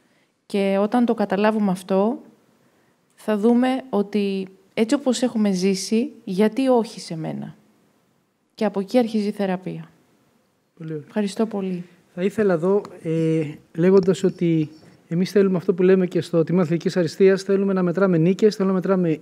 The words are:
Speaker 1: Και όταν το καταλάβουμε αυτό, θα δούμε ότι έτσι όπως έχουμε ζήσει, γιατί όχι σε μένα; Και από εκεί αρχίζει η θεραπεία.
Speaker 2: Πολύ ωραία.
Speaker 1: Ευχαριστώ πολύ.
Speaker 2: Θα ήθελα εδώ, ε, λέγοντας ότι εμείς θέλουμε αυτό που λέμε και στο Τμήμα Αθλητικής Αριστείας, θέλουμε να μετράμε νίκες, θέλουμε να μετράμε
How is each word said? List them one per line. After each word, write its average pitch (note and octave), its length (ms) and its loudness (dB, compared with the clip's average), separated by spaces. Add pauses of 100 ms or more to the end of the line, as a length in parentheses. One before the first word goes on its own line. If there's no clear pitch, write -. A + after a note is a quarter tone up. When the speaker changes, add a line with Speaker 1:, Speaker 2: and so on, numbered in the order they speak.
(460)
Speaker 1:
Και G3 360 0
όταν A#3+ 240 0
το A#3 80 0
καταλάβουμε G#3 580 0
αυτό, G3 500 -2 (920)
θα G#3+ 220 -4
δούμε A#3+ 300 2 (220)
ότι G3+ 580 -2 (260)
έτσι A3+ 220 0
όπως C4 260 -2
έχουμε A3 300 0
ζήσει, G3 600 -2 (120)
γιατί G#3+ 440 0
όχι A3+ 320 0
σε - 160 -12
μένα; D3+ 400 -10 (1000)
Και A3 100 -4
από G3 140 -2
εκεί G3 180 -2
αρχίζει A3 300 0
η G#3 40 -4
θεραπεία. F3+ 580 -6 (880)
Speaker 2:
Πολύ D#3+ 140 -14
ωραία. D3+ 160 -10
Speaker 1:
Ευχαριστώ G#3+ 380 -2
πολύ. F#3+ 380 -6 (320)
Speaker 2:
Θα F3 80 -4
ήθελα G#3 300 0
εδώ, F#3 280 2 (220)
ε, D#3+ 420 0 (280)
λέγοντας F#3+ 500 4
ότι E3 460 0 (380)
εμείς F3+ 240 -2
θέλουμε G3 260 2
αυτό F#3 160 -2
που F3+ 100 0
λέμε F#3 240 4
και E3+ 140 -2
στο E3 220 0
Τμήμα E3+ 180 2
Αθλητικής E3 360 -2
Αριστείας, F#3 460 2
θέλουμε G3 300 0
να F#3 100 0
μετράμε F3+ 340 2
νίκες, F#3 380 4
θέλουμε F#3+ 180 0
να F#3 60 0
μετράμε F3+ 420 0